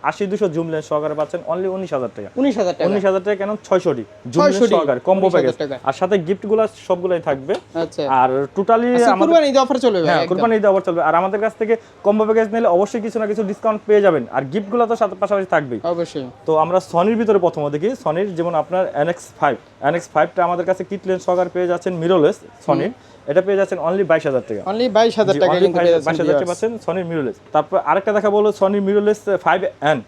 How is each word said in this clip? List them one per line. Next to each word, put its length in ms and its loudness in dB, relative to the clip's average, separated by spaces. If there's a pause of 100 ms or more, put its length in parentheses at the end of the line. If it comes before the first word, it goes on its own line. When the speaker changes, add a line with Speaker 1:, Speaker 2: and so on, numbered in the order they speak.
(100)
Speaker 1:
আশি 200 -8
দুশো 240 -2
জুম 180 -4
লেন্স 180 -6
সহকারে 300 -2
পাচ্ছেন 200 -6 (120)
only 240 -4
উনিশ 200 -8
হাজার 200 -4
টাকা। 120 -12 (120)
Speaker 2:
উনিশ 200 2
হাজার 180 -2
টাকা। 120 -2
Speaker 1:
উনিশ 180 0
হাজার 160 0
টাকা, 160 -2
Canon 260 -4
ছয়শো 320 0
ডি 60 -8 (280)
জুম 100 2
লেন্স 160 4
Speaker 2:
ছয়শো 80 4
ডি, 80 2
Speaker 1:
সহকারে 340 0
কম্বো 180 2
Speaker 2:
উনিশ 80 2
হাজার 240 2
Speaker 1:
প্যাকেজ। 200 -6
Speaker 2:
টাকা। 100 -4
Speaker 1:
আর 120 -2
সাথে 260 0
গিফটগুলো 360 0 (260)
সবগুলাই 400 0
থাকবে। 260 -4 (280)
Speaker 2:
আচ্ছা। 200 -8 (180)
Speaker 1:
আর 100 4 (260)
totally 380 2
Speaker 2:
আচ্ছা, 180 4
Speaker 1:
আমাদের 140 2
Speaker 2:
কুরবানি 240 4
ঈদে 140 4
অফার 200 0
চলবে 140 4
ভাই, 100 2
Speaker 1:
হ্যাঁ, 140 4
Speaker 2:
একদম। 80 -2
Speaker 1:
কুরবানি 280 2
ঈদে 140 4
অফার 160 0
চলবে। 200 0
আর 120 2
আমাদের 240 -2
কাছ 160 -2
থেকে 140 0 (320)
কম্বো 220 2
প্যাকেজ 260 2
নিলে 220 2
অবশ্যই 300 0
কিছু 140 -6
না 100 -2
কিছু 200 -2
ডিসকাউন্ট 380 -4
পেয়ে 180 4
যাবেন। 180 2 (120)
আর 60 0 (100)
গিফটগুলো 380 -2
তো 120 0
সাথে 200 -2
পাশাপাশি 320 -2
থাকবেই। 260 -2 (140)
Speaker 2:
অবশ্যই। 320 -8 (200)
Speaker 1:
তো 60 0 (120)
আমরা 140 0 (140)
Sony-র 280 2
ভিতরে 240 2
প্রথমে 300 -2
দেখি, 140 -2 (160)
Sony-র 240 -2 (100)
যেমন 240 -4
আপনার 220 -2 (180)
এন 100 0
এক্স 140 -10 (140)
ফাইভ, 160 0 (320)
এন 100 0
এক্স 160 -10
ফাইভটা 340 0
আমাদের 200 -4
কাছে 220 -2
কিট 180 -10
লেন্স 180 -2
সহকারে 280 0
পেয়ে 160 -2
যাচ্ছেন 220 -2 (100)
mirrorless 360 2 (280)
Sony-র। 220 0
Speaker 2:
হুম। 260 -14 (140)
Speaker 1:
এটা 160 2
পেয়ে 140 0
যাচ্ছেন 180 -2 (100)
only 220 -2
বাইশ 180 2
হাজার 200 0
টাকা। 120 -6 (100)
Speaker 2:
Only 160 -2 (100)
বাইশ 240 4
হাজার 140 4
Speaker 1:
জি, 80 0
Speaker 2:
টাকায় 160 2
Speaker 1:
only 60 4
Speaker 2:
কিন্তু 140 2
পেয়ে 160 4
যাচ্ছেন 140 0
Speaker 1:
বাইশ 140 -2
হাজার 120 2
টাকা 120 2
Speaker 2:
ভিউয়ার্স। 140 -4
Speaker 1:
পাচ্ছেন 120 -2 (120)
Sony 260 -4
mirrorless। 280 -4 (160)
তারপর 220 0 (140)
আরেকটা 260 0
দেখাবো 240 0
হলো 100 4 (100)
Sony 260 2
mirrorless 340 2 (240)
ফাইভ 160 2 (300)
এন। 180 2